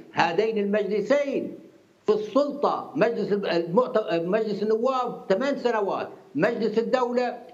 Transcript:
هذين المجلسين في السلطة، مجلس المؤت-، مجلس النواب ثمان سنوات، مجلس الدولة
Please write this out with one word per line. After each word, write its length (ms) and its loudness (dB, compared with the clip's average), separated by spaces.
هذين 460 2
المجلسين 1000 0
في 60 4
السلطة، 800 0
مجلس 380 2
المؤت-، 800 0
مجلس 500 0
النواب 640 -2
ثمان 300 2
سنوات، 500 -2
مجلس 440 0
الدولة 600 0